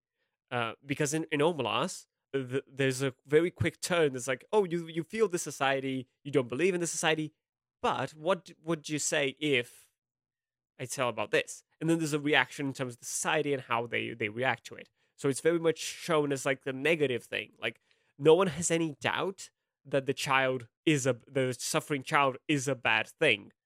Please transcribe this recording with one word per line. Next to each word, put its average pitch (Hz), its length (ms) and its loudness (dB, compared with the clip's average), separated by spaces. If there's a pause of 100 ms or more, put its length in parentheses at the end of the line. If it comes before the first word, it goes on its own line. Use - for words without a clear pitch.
(520)
uh, 117 220 -2 (100)
because 139 280 -2
in, 160 200 -2
in 143 80 0
Omelas, 143 680 0 (260)
th-, 131 300 -2 (100)
there's 135 300 0
a 135 120 -2 (120)
very 160 240 4
quick - 300 -2
turn. 160 340 2
It's 123 140 -8
like, 131 240 -2
"Oh, 214 120 6
you, 170 220 -4
you 165 160 -6
feel 214 260 0
the 170 100 -2
society, 135 680 -2 (160)
you 143 80 -12
don't 135 180 2
believe 160 260 0
in 175 60 -2
the 170 60 -2
society, 156 460 -2 (500)
but 143 280 -2
what 160 340 -2
d-, 170 180 -20
would 156 260 -4
you 151 100 -2
say 143 420 -2
if 139 460 0 (920)
I 139 60 -8
tell 123 240 -2
about 107 220 -6
this?" - 340 -2 (160)
And 160 80 -2
then 165 100 4
there's 160 140 -2
a 151 60 0
reaction 143 480 2
in 135 60 -4
terms 127 220 -6
of - 40 -20
the - 80 -16
society 151 480 -2
and 131 80 -4
how 120 240 -2
they, 113 240 -4
they 117 180 -4
react 120 380 -2
to - 80 -16
it. - 140 -18 (280)
So 143 120 -2
it's 135 120 0
very 170 200 2
much 160 180 0
shown 151 540 -2
as, 135 120 -4
like, 135 200 -2
the 135 80 -4
negative 135 500 0
thing. 104 280 -6 (120)
Like, 117 180 -6 (380)
no 151 160 8
one 190 140 4
has 165 240 -4
any 165 280 -2
doubt 143 500 -4 (360)
that 135 200 -2
the 139 60 0
child 131 540 0 (180)
is 147 220 4
a, 127 100 2 (140)
the 131 260 0
suffering 151 460 -4
child 139 340 2 (120)
is 139 180 0
a 135 80 0
bad 113 320 0
thing, 110 460 2 (140)